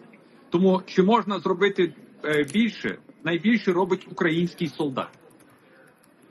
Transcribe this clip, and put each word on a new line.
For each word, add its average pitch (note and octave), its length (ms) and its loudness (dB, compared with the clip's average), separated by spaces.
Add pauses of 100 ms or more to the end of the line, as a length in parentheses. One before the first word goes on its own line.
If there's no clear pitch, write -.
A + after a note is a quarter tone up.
(500)
Тому F#3 360 4
чи - 160 2
можна G3+ 360 2
зробити, F#3 560 0 (300)
е, D3+ 280 0
більше? G#3 460 -2 (260)
Найбільше F#3 480 0
робить F#3 380 -2
український E3+ 580 -2
солдат. C3 400 -6 (1200)